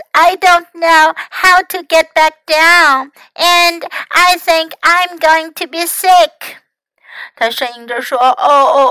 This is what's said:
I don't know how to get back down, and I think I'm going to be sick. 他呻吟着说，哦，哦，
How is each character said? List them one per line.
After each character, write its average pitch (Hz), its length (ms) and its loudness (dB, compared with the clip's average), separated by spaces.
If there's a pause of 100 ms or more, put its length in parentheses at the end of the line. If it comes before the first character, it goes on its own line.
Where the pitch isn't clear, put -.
(120)
I 339 240 2
don't 359 380 0
know 330 420 2 (140)
how 370 340 2
to 359 200 -10
get 320 300 0
back 311 200 2 (120)
down, 311 680 2 (240)
and 339 520 -2 (220)
I 359 280 2
think 320 440 -4
I'm 349 360 -2
going 320 360 0
to 339 140 -10
be 330 180 -8
sick. 349 720 0 (800)
他 226 120 -4
呻 240 280 -6
吟 233 120 -20
着 240 140 -8
说， 262 180 -6
哦， 254 180 2
哦， 277 540 2